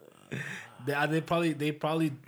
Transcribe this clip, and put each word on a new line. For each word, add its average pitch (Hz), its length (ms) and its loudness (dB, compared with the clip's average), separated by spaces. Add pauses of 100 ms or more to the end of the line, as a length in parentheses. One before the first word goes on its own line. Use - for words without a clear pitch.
(880)
They, 139 80 0
uh, 147 140 2
they 160 120 2
probably, 170 320 2
they 147 200 0
probably 156 400 2 (160)